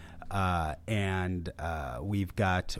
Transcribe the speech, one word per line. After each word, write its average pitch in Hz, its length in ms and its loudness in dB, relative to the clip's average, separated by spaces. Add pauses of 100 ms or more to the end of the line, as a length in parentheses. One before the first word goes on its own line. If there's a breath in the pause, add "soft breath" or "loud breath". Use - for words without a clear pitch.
(300 loud breath)
uh, 90 440 2 (140)
and, 92 680 0
uh, 73 420 -4
we've 98 340 0
got 92 460 4